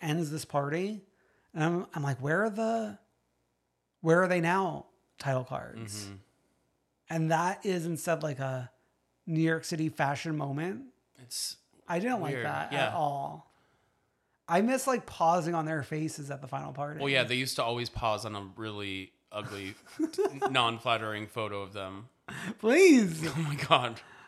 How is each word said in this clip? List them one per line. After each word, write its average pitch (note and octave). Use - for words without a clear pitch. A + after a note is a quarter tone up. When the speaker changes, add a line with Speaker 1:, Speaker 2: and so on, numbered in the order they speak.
Speaker 1:
ends D#3+
this D#3
party, E3+
and D#3
I'm, E3+
I'm D#3+
like, C#3
"Where D#3+
are A3+
the, A3
where E3
are F#3
they F3+
now E3+
title C3
cards?" A2+
Speaker 2:
Mm-hmm. G2+
Speaker 1:
And D#3+
that F3
is F#3
instead, E3
like, C#3+
a C3
New D#3+
York D#3+
City D#3+
fashion D3
moment. D#3
Speaker 2:
It's -
Speaker 1:
I F3
didn't A#3
like C#3+
Speaker 2:
weird. A#2+
Speaker 1:
that D3
Speaker 2:
Yeah. C#3
Speaker 1:
at G#2+
all. D3
I E3+
miss, B3+
like, B3+
pausing E3+
on D#3+
their D#3
faces D#3
at C#3
the C#3
final C#3
party. D3
Speaker 2:
Well, C#3
yeah, C3+
they B2
used B2+
to C#3
always A#2+
pause G#2+
on G#2+
a G2
really G2+
ugly, G2+
Speaker 1:
<laughs> D#4
Speaker 2:
non-flattering A2+
photo G2+
of F#2+
them. G2
Speaker 1:
Please. A3+
Speaker 2:
<laughs> C#3+
Oh D#3+
my D3
God. B2+